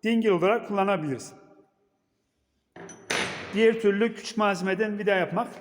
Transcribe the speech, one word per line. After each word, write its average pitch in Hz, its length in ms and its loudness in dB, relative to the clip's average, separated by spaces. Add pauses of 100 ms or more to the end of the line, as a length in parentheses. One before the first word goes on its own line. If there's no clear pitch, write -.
dingil 220 260 2
olarak 196 400 2
kullanabiliriz. 190 640 -2 (2250)
Diğer 226 260 4
türlü 214 340 2
küçük - 240 -10
malzemeden 202 600 0
vida 202 160 2
yapmak 185 340 0 (120)